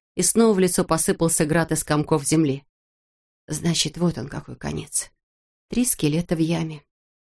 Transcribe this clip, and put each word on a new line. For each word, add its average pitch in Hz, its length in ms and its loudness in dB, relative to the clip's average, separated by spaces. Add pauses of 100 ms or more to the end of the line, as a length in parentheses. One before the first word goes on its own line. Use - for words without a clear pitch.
(160)
и 180 60 -2
снова 220 300 4
в 185 60 0
лицо 180 260 2
посыпался 165 600 0
град 160 260 0
из 151 120 -2
комков 151 400 0
земли. 147 400 0 (800)
Значит, 160 500 -2
вот 170 220 0
он 110 100 -8
какой - 280 -14
конец. - 540 -8 (580)
Три 240 160 0
скелета 165 500 0
в 160 60 0
яме 160 420 -2 (440)